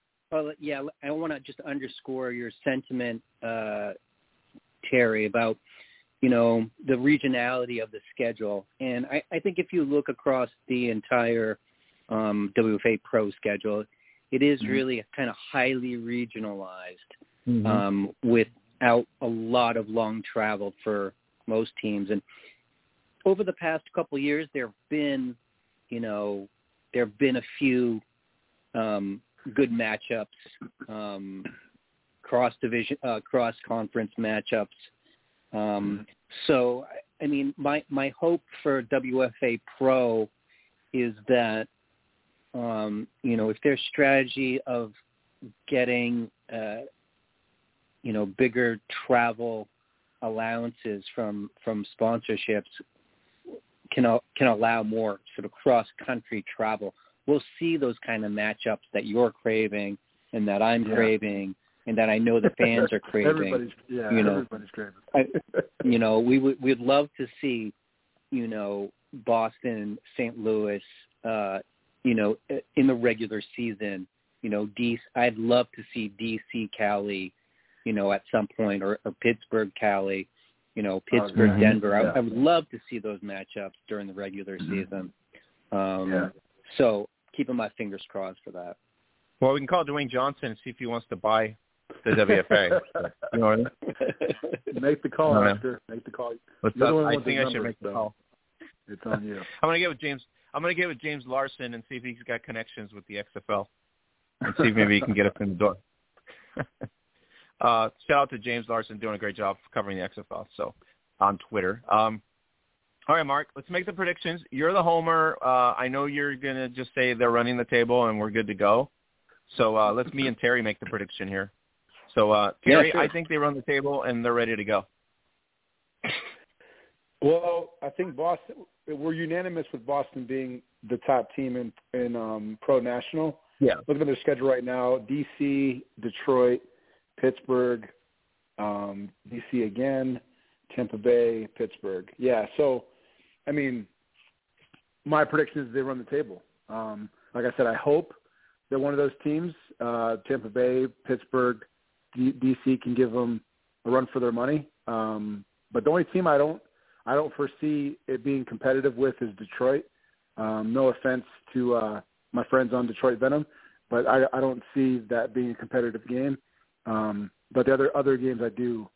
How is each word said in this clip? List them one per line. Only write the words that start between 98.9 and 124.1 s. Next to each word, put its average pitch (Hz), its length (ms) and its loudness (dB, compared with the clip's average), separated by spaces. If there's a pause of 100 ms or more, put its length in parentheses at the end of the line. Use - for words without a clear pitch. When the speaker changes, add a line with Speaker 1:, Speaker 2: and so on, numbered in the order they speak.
Speaker 3:
on - 180 -2
you. - 120 -8
Speaker 2:
<laughs> - 260 -8
I'm 156 60 4
gonna 165 100 2
get 180 100 2
with 143 120 -6
James. 139 220 -6 (300)
I'm 147 100 -4
gonna 175 120 0
get 180 140 0
with 143 100 -8
James 147 280 -8
Larson 131 480 -6
and 113 140 -12
see 135 80 -12
if 117 80 -12
he's 120 220 -12
got 117 160 -6
connections 113 500 -12
with 101 140 -20
the 101 120 -10
X 101 160 -10
F 98 140 -12
L, 104 220 -2 (720)
and - 160 -4
see - 100 6
if 107 80 2
maybe 104 200 6
he 98 40 4
can 95 140 -2
get 101 120 4
us 101 140 2
in 101 100 -2
the 92 40 -4
door. 95 220 2 (800)
<laughs> 147 100 -6 (960)
Uh, 113 280 2 (160)
shout 147 100 4
out 143 140 4
to 123 80 -8
James 117 320 -4
Larson, 113 280 -4
doing 107 160 -4
a 101 40 -8
great 101 180 -6
job 98 180 -2 (200)
covering 101 240 -4
the 92 40 -4
X - 140 -8
F 107 160 -14
L. - 240 -12
So - 180 -6 (460)
on 98 160 4 (100)
Twitter. 104 440 -2
Um, 110 320 2 (840)
all 151 100 4
right, 156 100 0
Mark, 143 280 -2
let's 135 140 -16
make 180 160 -4
the 196 80 -8
predictions. 175 480 -4 (100)
You're 151 220 0
the 190 100 4
homer. 165 640 2
Uh, 127 320 4
I 127 120 -2
know 139 180 -2
you're 143 300 -4
gonna 131 340 -6
just 123 240 -10
say 127 180 2
they're 120 180 4
running 120 280 2
the 120 80 -2
table 120 400 4
and 110 120 0
we're 107 120 -2
good 107 160 0
to 104 80 -4
go. 104 340 4 (720)
So, 110 180 4
uh, 107 160 6
let's 123 220 -2
me 139 120 0
and 120 120 -2
Terry 123 240 2
make 107 180 -4
the - 60 -12
prediction 101 420 -8
here. 98 240 -6 (640)
So, 107 160 6
uh, 104 220 6 (120)
Speaker 1:
Yeah, 143 120 10
Speaker 2:
Terry, 160 160 8
Speaker 1:
sure. - 100 2
Speaker 2:
I 147 60 2
think 165 200 -4
they 160 80 0
run 147 180 2
the 127 80 -6
table 139 420 0
and 120 200 -2